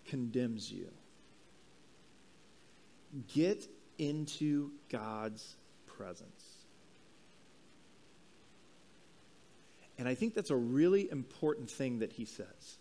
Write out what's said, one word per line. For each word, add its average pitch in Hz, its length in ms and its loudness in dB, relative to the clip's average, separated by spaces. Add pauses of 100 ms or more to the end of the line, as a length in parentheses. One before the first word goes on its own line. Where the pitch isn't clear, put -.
condemns 117 640 0
you, 92 180 -8 (2500)
get 180 320 4 (300)
into 147 760 0 (200)
God's 110 680 -6 (300)
presence." - 580 -14 (3500)
And 123 80 -4
I 127 80 2
think 220 200 0
that's - 160 0
a 143 60 4
really 156 540 6
important 151 600 -2
thing 123 300 0
that 107 120 0
he 113 140 -8
says. - 540 -14